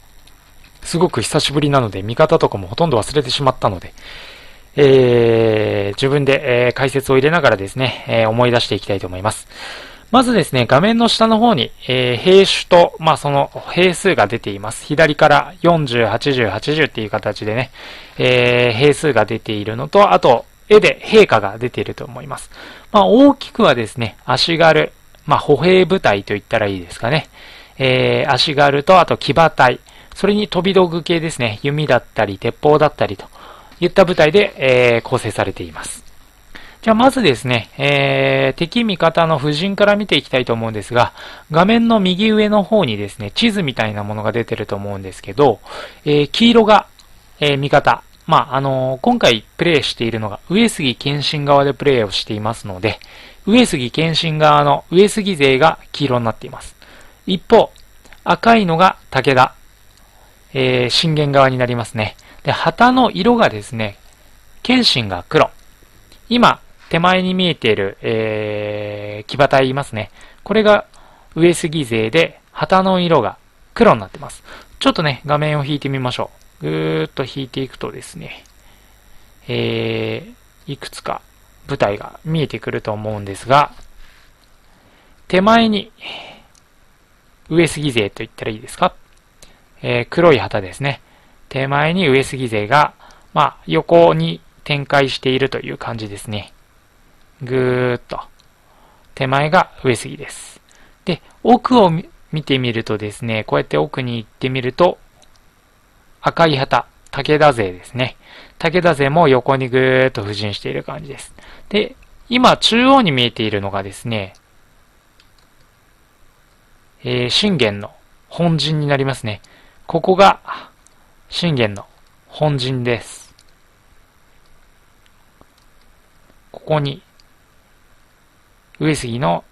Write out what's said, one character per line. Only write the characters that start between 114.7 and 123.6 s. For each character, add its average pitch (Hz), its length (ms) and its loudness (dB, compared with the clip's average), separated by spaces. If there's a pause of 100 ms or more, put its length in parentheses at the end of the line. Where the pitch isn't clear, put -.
え 123 240 -4
ー、 - 20 -8
信 196 280 0
玄 104 220 0
の 104 120 -16 (360)
本 165 300 0
陣 151 220 -4
に 147 80 -2
な 143 100 0
り 135 80 -2
ま 135 80 -4
す - 100 -12
ね。 107 160 -8 (460)
こ 165 160 -4
こ 185 160 0
が 190 240 4 (880)
信 165 260 -4
玄 110 180 0
の 98 120 -16 (420)
本 147 300 -2
陣 127 260 -6
で 120 160 -2
す。 - 340 -20 (3250)